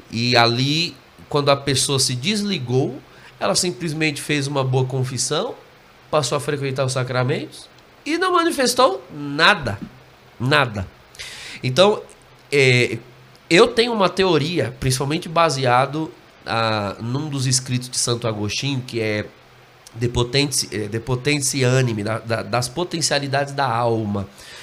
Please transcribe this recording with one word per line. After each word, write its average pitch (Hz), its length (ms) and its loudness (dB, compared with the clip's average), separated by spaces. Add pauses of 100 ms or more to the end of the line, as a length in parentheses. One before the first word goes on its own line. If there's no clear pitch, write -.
E 120 260 0
ali, 131 600 2 (340)
quando 143 200 2
a 139 60 6
pessoa 139 440 0
se 127 140 0
desligou, 156 840 -2 (400)
ela 196 160 0
simplesmente 160 640 -2
fez 143 260 -2
uma 143 160 0
boa 131 220 2
confissão, 135 720 -4 (540)
passou 151 280 0
a 135 40 -2
frequentar 139 440 -2
os 127 80 -2
sacramentos 131 760 -2 (360)
e 311 120 0
não 359 160 2
manifestou 320 680 2 (120)
nada, 147 640 0 (600)
nada. 123 480 2 (760)
Então, 180 380 4 (500)
é... 127 460 4 (520)
eu 180 180 8
tenho 233 260 2
uma 196 160 2
teoria, 156 720 2
principalmente 139 500 -2
baseado, 143 840 2 (340)
ah, 110 540 -2
num 131 300 -4
dos 139 160 -4
escritos 127 440 -2
de - 80 -8
Santo 117 300 -2
Agostinho, 110 540 -4
que 120 180 -8
é 107 260 -2 (680)
De 120 160 -2
Potenti-, 127 640 0
é, 104 160 -4
De 110 120 -6
Potentiae 131 640 -2
Animi, 123 400 2
da, 110 140 -2
da, 113 240 -4
das 113 260 -2
potencialidades 143 880 -2
da 139 140 0
alma. 113 600 0 (360)